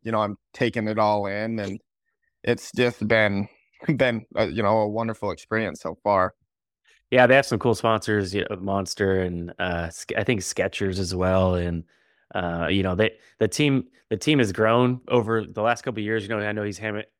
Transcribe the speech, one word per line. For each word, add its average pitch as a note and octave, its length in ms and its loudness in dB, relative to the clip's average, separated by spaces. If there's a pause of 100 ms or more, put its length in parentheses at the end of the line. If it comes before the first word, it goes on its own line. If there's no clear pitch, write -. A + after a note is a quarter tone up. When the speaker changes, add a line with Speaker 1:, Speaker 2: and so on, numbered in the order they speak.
Speaker 1:
you A2+ 80 -6
know, A2 80 2
I'm G#2 160 -2 (160)
taking A2+ 360 -2
it G#2+ 100 -2
all G#2 280 2
in, G#2+ 320 -6
and G2 220 -6 (640)
it's - 280 -2
just B2 360 0
been, G#2 400 2 (320)
<laughs> D3+ 160 0
been, A#2+ 300 0 (120)
uh, A2 100 4
you F2+ 140 -4
know, G#2 180 2
a G#2+ 80 0
wonderful G#2+ 440 -4
experience G#2 500 -6
so D#2+ 220 -8
far. F#2+ 300 2 (760)
Speaker 2:
Yeah, B2 160 8
they B2+ 100 8
have C#3 100 6
some A#2 120 0
cool A#2 160 2
sponsors, G#2 600 0
you G2 160 -2
know, G2+ 60 -6
Monster F#2+ 640 -2
and, F2 380 -4
uh, E2+ 320 -4
Ske-, - 260 -10
I G#2 80 -2
think A#2+ 160 0
Skechers F#2+ 580 -4
as F#2 160 -4
well. F#2 400 2
And, E2+ 300 -2 (500)
uh, E2+ 360 -4
you F#2+ 120 2
know, F#2 120 0
they, G#2+ 220 0 (220)
the A2 100 2
team, C#3 400 0 (220)
the A2 60 -2
team D3 220 2
has A2 140 2
grown B2 560 2
over A2+ 380 0
the G2+ 160 -6
last A#2 200 0
couple A2+ 180 -6
of G#2 40 -4
years. G#2+ 200 -2
You G2+ 60 -10
know, A2+ 100 -2
I G#2 120 -4
know G#2 120 -4
he's G2+ 140 -6
ham-, G#2+ 240 -6 (180)